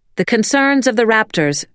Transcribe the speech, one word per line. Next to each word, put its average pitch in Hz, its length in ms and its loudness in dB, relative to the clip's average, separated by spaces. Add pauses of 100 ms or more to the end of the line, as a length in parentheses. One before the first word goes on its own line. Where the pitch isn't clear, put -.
(160)
the - 100 -2
concerns 277 600 0
of 240 100 0
the 233 100 2
raptors 214 680 0